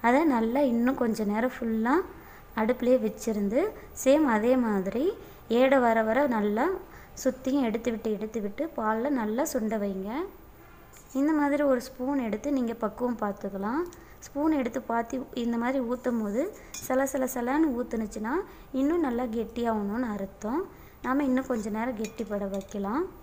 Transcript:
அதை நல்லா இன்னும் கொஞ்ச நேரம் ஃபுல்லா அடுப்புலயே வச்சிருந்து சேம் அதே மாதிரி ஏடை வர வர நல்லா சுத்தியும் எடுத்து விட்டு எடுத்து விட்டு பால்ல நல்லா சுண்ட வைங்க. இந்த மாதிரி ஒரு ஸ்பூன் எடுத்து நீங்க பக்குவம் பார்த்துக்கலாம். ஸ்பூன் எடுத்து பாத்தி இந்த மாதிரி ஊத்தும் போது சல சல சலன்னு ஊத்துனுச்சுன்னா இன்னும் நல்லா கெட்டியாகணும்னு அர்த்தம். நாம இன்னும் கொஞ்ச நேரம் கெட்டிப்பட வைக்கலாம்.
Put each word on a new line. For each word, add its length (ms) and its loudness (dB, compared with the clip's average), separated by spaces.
அதை 120 6
நல்லா 280 2
இன்னும் 280 2
கொஞ்ச 300 0
நேரம் 240 0
ஃபுல்லா 400 0
அடுப்புலயே 440 4
வச்சிருந்து 560 0
சேம் 320 6
அதே 180 4
மாதிரி 400 0
ஏடை 260 6
வர 120 6
வர 120 2
நல்லா 300 2
சுத்தியும் 440 0
எடுத்து 260 0
விட்டு 240 -4
எடுத்து 280 -4
விட்டு 180 -4
பால்ல 320 0
நல்லா 240 0
சுண்ட 300 -2
வைங்க. 280 -4
இந்த 200 4
மாதிரி 320 2
ஒரு 160 4
ஸ்பூன் 400 -2
எடுத்து 320 -2
நீங்க 140 0
பக்குவம் 380 -4
பார்த்துக்கலாம். 580 -4
ஸ்பூன் 340 0
எடுத்து 200 -4
பாத்தி 240 -2
இந்த 200 0
மாதிரி 160 0
ஊத்தும் 320 -2
போது 200 0
சல 280 2
சல 120 0
சலன்னு 420 2
ஊத்துனுச்சுன்னா 580 -4
இன்னும் 300 2
நல்லா 180 -2
கெட்டியாகணும்னு 800 -2
அர்த்தம். 480 -4
நாம 240 0
இன்னும் 240 2
கொஞ்ச 240 -2
நேரம் 240 -4
கெட்டிப்பட 460 -4
வைக்கலாம். 480 -2